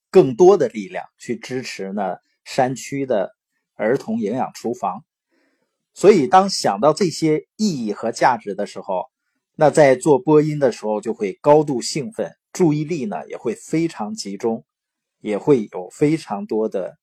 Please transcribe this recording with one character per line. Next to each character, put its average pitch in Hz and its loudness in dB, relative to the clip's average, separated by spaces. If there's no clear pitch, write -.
更 143 6
多 180 4
的 135 0
力 101 -10
量 90 -10
去 117 -8
支 127 -10
持 98 -12
呢， 95 -6
山 131 -2
区 139 -8
的 110 -4
儿 110 0
童 110 -6
营 104 -4
养 - -4
厨 - -6
房。 - -6
所 - 4
以 175 6
当 185 4
想 104 -2
到 147 4
这 180 -2
些 151 -2
意 165 -2
义 104 -4
和 113 -6
价 135 2
值 101 -10
的 101 -6
时 - -12
候， 92 -6
那 151 4
在 135 6
做 135 4
播 151 4
音 151 -2
的 135 2
时 - -8
候 107 -4
就 110 -6
会 98 -6
高 151 6
度 131 -4
兴 120 -8
奋， 101 -6
注 170 4
意 151 -2
力 147 -6
呢 85 -8
也 - -14
会 113 -6
非 165 -4
常 107 -10
集 101 -12
中， 113 -4
也 104 -4
会 120 2
有 90 -12
非 151 0
常 104 -8
多 110 -2
的 90 -8